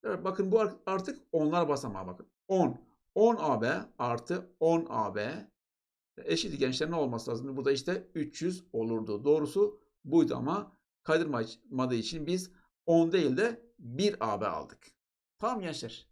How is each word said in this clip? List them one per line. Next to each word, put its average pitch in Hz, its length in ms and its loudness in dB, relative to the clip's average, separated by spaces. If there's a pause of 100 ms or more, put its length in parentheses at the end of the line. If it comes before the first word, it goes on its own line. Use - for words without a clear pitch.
Evet, 185 200 -4
bakın 190 280 0
bu 220 80 6
ar-, 214 160 0 (100)
artık 190 360 -4 (100)
onlar 160 360 2
basamağı 107 380 -4
bakın. 90 200 -12 (220)
On. - 380 2 (280)
On 220 260 6
A 131 220 0
B 123 180 0 (180)
artı 123 520 -4 (100)
on 165 280 4
A 104 260 -2
B. 127 340 -6 (680)
Eşit 165 420 -4
gençler 135 320 0
ne 170 60 -2
olması 123 340 -2
lazım? 131 260 -6
Burada 139 160 0
işte 175 420 -2
üç - 280 -6
yüz 180 300 -4
olurdu. 113 520 -2
Doğrusu 156 560 2 (240)
buydu 147 320 4
ama 170 400 -4 (260)
kaydırmadığı 131 920 0
için 117 320 -4
biz 185 240 -2 (360)
on 165 260 6
değil 151 240 2
de 233 260 0 (160)
bir 151 420 -2
A 107 200 0
B 107 60 -2
aldık. 78 400 -6 (520)
Tamam 233 220 -2
gençler. 147 500 -10